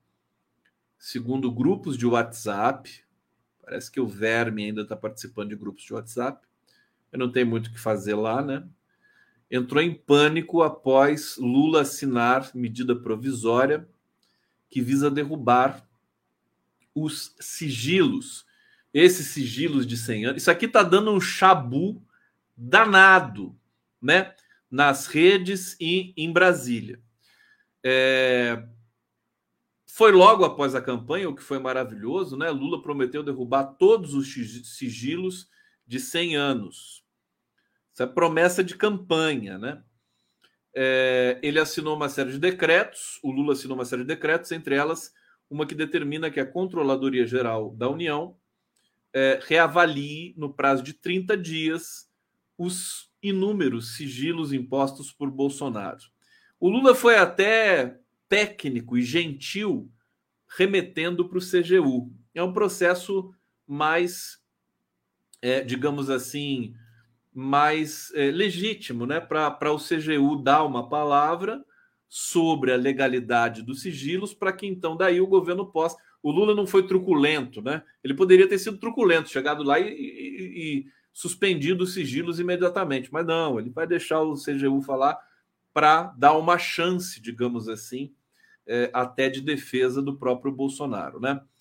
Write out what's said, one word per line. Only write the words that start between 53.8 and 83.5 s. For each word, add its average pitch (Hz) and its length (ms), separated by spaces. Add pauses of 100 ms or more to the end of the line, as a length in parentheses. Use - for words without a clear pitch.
sigilos 147 540
impostos 135 600
por 139 180
Bolsonaro. 135 680 (600)
O 175 100
Lula 254 260
foi 233 220
até 190 800 (280)
técnico 131 720
e 123 60
gentil 156 880 (560)
remetendo 180 800
pro 180 140
C 180 200
G 180 180
U. 127 320 (220)
É 165 80
um 180 120
processo 185 800 (360)
mais, 160 720 (1000)
é, 127 220
digamos 135 480
assim, 131 640 (580)
mais, 147 840
é, 139 160
legítimo, 180 720
né? 147 140
Pra, 156 320
pra 147 200
o 151 60
C 160 220
G 156 180
U 139 180
dar 139 280
uma 127 260
palavra 151 720 (440)
sobre 156 680
a - 20
legalidade 123 840
dos 127 200
sigilos, 175 520
pra 190 180
que 190 140
então 180 320
daí 180 240
o 190 60
governo 185 440
possa. 165 240 (280)
O 147 80
Lula 208 240
não 208 100
foi 190 220
truculento, 151 720
né? 143 220 (200)
Ele 139 120
poderia 185 340
ter 196 80
sido 190 200
truculento, 190 520
chegado 147 340
lá 143 160
e, 208 80
e, 175 920
e 135 60 (280)
suspendido 180 720
os 180 80
sigilos 170 460
imediatamente. 175 720
Mas 165 140
não, 160 320